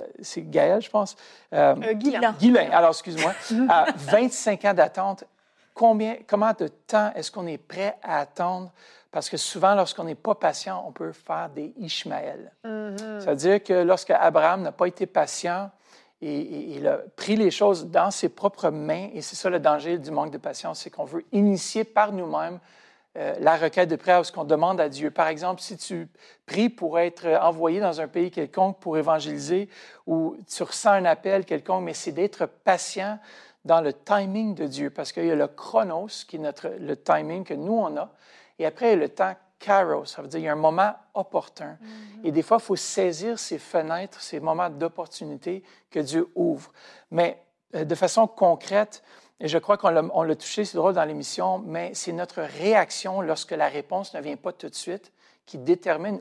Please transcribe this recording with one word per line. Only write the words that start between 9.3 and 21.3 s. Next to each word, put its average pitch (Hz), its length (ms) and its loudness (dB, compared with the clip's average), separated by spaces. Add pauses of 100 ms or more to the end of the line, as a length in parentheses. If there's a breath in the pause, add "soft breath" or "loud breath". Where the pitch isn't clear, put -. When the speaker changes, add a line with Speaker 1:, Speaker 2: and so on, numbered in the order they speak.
Speaker 1:
que 170 60 -6
souvent, 190 380 2
lorsqu'on 185 300 0
n'est 160 100 -6
pas 214 200 -2
patient, 180 520 -4
on 147 60 -14
peut 160 200 -10
faire 165 360 -8
des 147 300 -12
Ishmaël. 151 760 -10 (120)
Speaker 2:
Mm-hmm. 214 560 -10
Speaker 1:
C'est-à-dire 180 420 2
que 202 100 -2
lorsque 180 380 4
Abraham 165 520 4
n'a 151 100 -4
pas 180 160 0
été 180 180 -4
patient, 180 640 -4 (500 soft breath)
et, 147 180 -6
et, 147 380 -10
il 143 100 -4
a 143 120 2 (160)
pris 208 220 -2
les 202 140 6
choses 185 360 2
dans 170 240 2
ses - 180 -4
propres 202 420 -2
mains, 156 440 -6
et 165 80 -10
c'est - 140 -12
ça 190 120 -4
le 180 100 0
danger 151 400 2
du 147 120 -10
manque 147 220 -4
de 147 60 -12
patience, 160 420 -10
c'est 170 100 -14
qu'on 151 140 -8
veut 151 280 -8